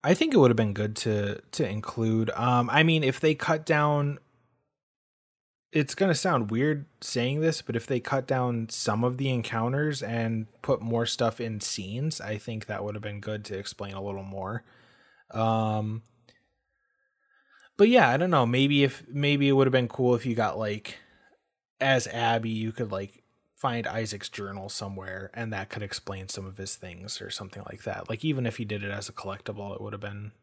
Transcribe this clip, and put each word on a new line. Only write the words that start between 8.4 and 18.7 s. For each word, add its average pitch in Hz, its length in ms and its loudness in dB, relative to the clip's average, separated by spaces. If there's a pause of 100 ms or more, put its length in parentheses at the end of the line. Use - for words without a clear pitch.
some 113 360 0
of 127 140 0
the 135 100 -2
encounters 131 760 -2
and 113 440 -2 (160)
put 131 180 0
more 117 240 0
stuff 117 360 0
in 110 200 -6
scenes, 117 600 -4
I 107 180 -6
think 110 280 -8
that 101 180 -6
would 104 100 -6
have 107 80 -8
been 104 180 -8
good 107 260 -8
to 98 120 -6
explain 101 360 -8
a 98 80 -8
little 98 200 -6
more. 98 420 -8 (680)
Um, 110 720 0 (1700)
but 208 120 10
yeah, 226 200 8
I 127 80 4
don't 180 140 2
know. 135 160 6
Maybe 139 380 4